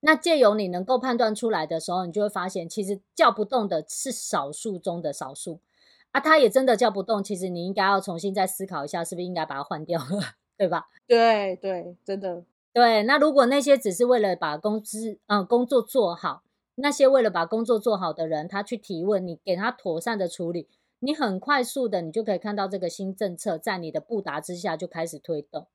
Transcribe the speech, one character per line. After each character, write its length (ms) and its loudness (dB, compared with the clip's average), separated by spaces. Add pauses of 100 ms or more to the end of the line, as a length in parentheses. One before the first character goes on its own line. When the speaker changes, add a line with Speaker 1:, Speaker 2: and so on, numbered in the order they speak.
Speaker 1:
那 140 4
借 220 2
由 180 6
你 140 -2
能 160 -4
够 120 2
判 200 -2
断 180 2
出 140 -4
来 180 -2
的 100 -4
时 140 -6
候， 140 -2
你 60 -8
就 100 -2
会 80 0
发 180 -4
现 220 -8
其 140 -6
实 180 -6 (120)
叫 180 6
不 120 -4
动 240 -2
的 200 -2
是 260 -8
少 360 -4
数 300 -8
中 220 -6
的 100 -4
少 220 -12
数。 260 -12 (520)
啊， 100 0
他 180 6
也 100 8
真 160 4
的 120 4
叫 120 4
不 140 -6
动， 180 -2
其 140 -6
实 140 -6
你 180 -6
应 60 -4
该 100 0
要 160 4
重 180 -6
新 160 -4
再 140 0
思 180 -8
考 200 -6
一 20 -10
下， 160 -4
是 100 -8
不 60 -10
是 60 -6
应 80 -8
该 120 -2
把 120 -10
他 60 -6
换 200 -8
掉 160 -2
了， 200 -4 (240)
<laughs> 140 -20
对 120 0
吧？ 180 -4 (180)
Speaker 2:
对， 520 4
对， 480 -8
真 140 -6
的。 260 -8 (280)
Speaker 1:
对， 300 6
那 140 4
如 160 6
果 120 8
那 140 4
些 180 6
只 140 -2
是 140 2
为 120 6
了 200 2
把 200 -4
公 260 -4
司， 440 -10
呃， 160 2
工 220 2
作 160 2
做 340 0
好， 280 -6 (320)
那 140 0
些 160 4
为 160 8
了 80 4
把 160 0
工 200 -2
作 120 2
做 200 0
好 160 -4
的 120 -4
人， 220 -4
他 160 -6
去 140 -6
提 260 -8
问， 240 0
你 160 -10
给 100 -2
他 160 -2
妥 300 -6
善 180 -4
的 120 -2
处 240 -6
理， 160 -8 (300)
你 140 -4
很 240 -2
快 240 0
速 280 -2
的， 120 -2
你 80 -8
就 140 -4
可 100 -2
以 40 -2
看 180 -6
到 140 -2
这 100 -6
个 100 -4
新 240 -8
政 220 -4
策 220 -4
在 200 -4
你 140 -10
的 80 -4
布 220 -6
达 180 -6
之 160 -10
下 220 -6
就 100 -8
开 180 -6
始 140 -12
推 220 -6
动。 340 -14